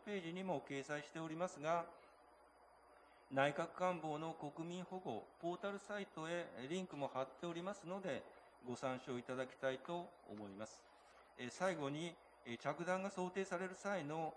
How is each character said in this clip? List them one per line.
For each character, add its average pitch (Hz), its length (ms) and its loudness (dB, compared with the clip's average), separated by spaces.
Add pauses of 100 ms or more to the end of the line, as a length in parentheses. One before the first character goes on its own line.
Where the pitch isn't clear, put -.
ペ 208 120 0
ー 180 60 -2
ジ 165 100 -2
に 185 100 -2
も 175 260 4
掲 139 140 0
載 147 180 0
し - 100 -10
て 165 80 -4
お 160 80 0
り 156 80 -2
ま 175 120 4
す 180 120 -4
が、 165 260 6 (1500)
内 139 200 8
閣 135 240 0
官 180 240 4
房 151 180 0
の 165 140 -2
国 160 340 -6
民 175 160 -4
保 180 140 -6
護 117 260 -2 (180)
ポ 339 120 2
ー - 40 -4
タ 202 140 -2
ル 202 80 -4
サ 208 220 -4
イ 196 40 -4
ト 160 240 -4
へ 170 160 0 (240)
リ 185 120 2
ン 185 40 -2
ク 160 120 -6
も 139 160 2
貼 131 100 2
っ 131 40 -6 (120)
て - 60 -4
お 170 80 0
り 170 100 -2
ま 196 100 0
す 156 140 -10
の 190 140 -2
で、 135 220 0 (440)
ご 120 80 0
参 127 240 2
照 127 180 -2
い 123 60 -2
た 127 120 -2
だ 131 120 0
き - 80 -12
た 135 160 4
い 131 80 2
と 175 280 -2 (220)
思 104 200 -6
い 98 40 -8
ま 107 140 -6
す。 - 140 -14 (560)
え、 247 120 -2
最 185 260 4
後 147 140 0
に、 160 240 -2 (320)
え、 117 120 -4
着 151 260 0
弾 185 180 4
が 196 80 0
想 185 200 0
定 190 160 0
さ 185 120 0
れ 185 120 0
る 185 60 -8
際 202 280 0
の 151 340 0